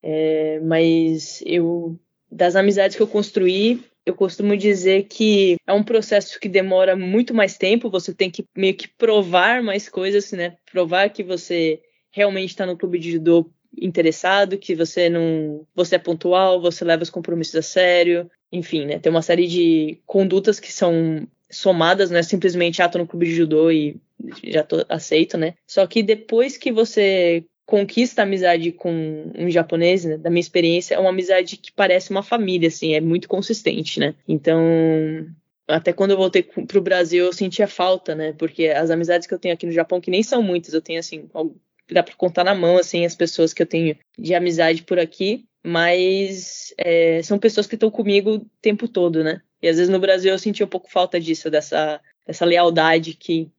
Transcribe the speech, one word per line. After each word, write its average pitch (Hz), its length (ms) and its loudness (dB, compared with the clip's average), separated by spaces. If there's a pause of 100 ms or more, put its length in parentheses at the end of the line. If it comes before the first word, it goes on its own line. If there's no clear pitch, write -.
É, 156 580 -2
mas 160 840 0
eu, 170 540 -2 (320)
das 180 260 0
amizades 196 400 2
que 220 60 0
eu 208 40 2
construí, 208 760 0 (260)
eu - 80 -2
costumo 202 420 0
dizer 190 480 2
que 202 520 2 (100)
é 185 60 0
um 208 100 2
processo 214 560 0
que 208 100 -10
demora 185 460 2
muito 202 400 0
mais 202 240 0
tempo, 220 320 0
você 185 240 -6
tem 185 160 -2
que 190 140 -12 (120)
meio 190 180 0
que - 120 -14
provar 214 760 2
mais 202 260 -4
coisas, 196 440 -2
né? 175 240 -8 (140)
Provar 180 380 0
que 208 140 -8
você 170 580 -2 (300)
realmente 190 440 -2
tá 196 100 -6
no 180 120 -6
clube 175 220 -4
de 170 140 -6
judô 165 380 2 (300)
interessado, 185 760 0
que 185 180 -6
você 170 360 0
não, 156 640 -4
você 180 220 0
é - 20 2
pontual, 180 640 0
você 175 240 -2
leva 165 180 0
os 170 80 -8
compromissos 170 460 -6
a 160 60 0
sério, 175 680 2 (220)
enfim, 165 340 -6
né? 147 120 -6
Tem 160 120 2
uma 165 120 2
série 175 240 2
de 165 600 0
condutas 196 540 0
que - 120 -18
são 165 540 0 (240)
somadas, 180 600 2
não 170 80 2
é 170 40 2
simplesmente, 175 600 0
"Ah, 175 60 4
tô 175 100 -4
no 170 80 -2
clube 170 200 -2
de 165 80 -2
judô 160 360 2
e 151 260 0 (480)
já 156 180 -2
tô 160 260 -2
aceito", 165 500 0
né? 165 160 -2 (120)
Só 196 200 2
que 226 160 0
depois 220 540 0
que - 140 -4
você 190 720 2 (240)
conquista 214 540 0
a - 20 4
amizade 175 480 0
com 160 640 -6
um 175 140 -2
japonês, 170 520 2
né, 156 140 -4
da 160 140 -4
minha 170 100 2
experiência, 175 540 0
é 170 40 0
uma 190 120 2
amizade 185 480 0
que - 120 -20
parece 185 400 0
uma 196 120 -2
família, 185 460 0
assim, 160 260 -2
é 151 60 2
muito 165 280 -2
consistente, 196 720 -4
né? 147 140 -2 (120)
Então, 160 320 0 (1120)
até 160 240 0
quando 196 200 0
eu 196 40 4
voltei 185 260 2
cu-, - 240 -10
pro 196 140 2
Brasil, 180 460 0
eu 180 60 -2
sentia 175 360 -2
falta, 180 460 -2
né? 156 240 -6
Porque 160 300 -2
as 156 220 0
amizades 170 360 0
que - 80 -6
eu 180 40 -8
tenho 180 140 -4
aqui 170 140 -6
no 170 60 -6
Japão, 170 280 -2
que 185 100 -8
nem 196 120 0
são 240 200 0
muitas, 175 300 -4
eu 160 80 0
tenho, 165 180 -10
assim, 160 360 -14
al-, 160 200 -6 (380)
dá 175 100 2
pra - 120 -8
contar 180 280 -2
na 190 120 2
mão, 175 240 4
assim, 175 260 0
as 170 100 -4
pessoas 165 380 0
que - 80 -12
eu 165 60 2
tenho 165 320 -2 (200)
de 165 160 -4
amizade 165 480 0
por 180 160 -2
aqui, 190 460 -4 (180)
mas, 185 1160 -2
é, 165 440 2
são 202 160 -2
pessoas 208 280 0
que 226 100 -8
tão 220 140 2
comigo 208 460 0
o 208 100 -10 (160)
tempo 214 260 0
todo, 170 340 0
né? 156 200 -4 (180)
E 170 80 0
às 160 80 2
vezes 180 140 2
no 190 100 2
Brasil 185 320 2
eu 190 60 -2
sentia 208 260 -2
um 196 60 -6
pouco 180 200 -10
falta 180 300 0
disso, 160 300 -6
dessa, 151 500 -2 (260)
dessa 165 200 -4
lealdade 165 640 2
que 165 460 -6